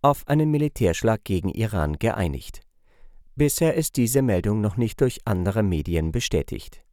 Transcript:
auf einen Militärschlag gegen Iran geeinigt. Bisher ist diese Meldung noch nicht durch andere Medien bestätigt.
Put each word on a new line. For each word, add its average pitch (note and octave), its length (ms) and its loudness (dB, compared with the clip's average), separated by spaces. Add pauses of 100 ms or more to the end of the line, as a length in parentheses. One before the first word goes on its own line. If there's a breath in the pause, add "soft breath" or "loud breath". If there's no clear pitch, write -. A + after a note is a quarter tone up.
auf C#3+ 220 2
einen D3+ 240 2
Militärschlag A#2 720 0
gegen F#2 260 -2
Iran E2+ 480 -2
geeinigt. - 640 -4 (760)
Bisher D3 380 2
ist - 200 -2
diese B2+ 260 2
Meldung G#2+ 400 2
noch G2+ 160 -2
nicht A#2+ 240 -2
durch C3 260 0
andere G2 360 0
Medien D#2+ 480 0
bestätigt. - 840 -4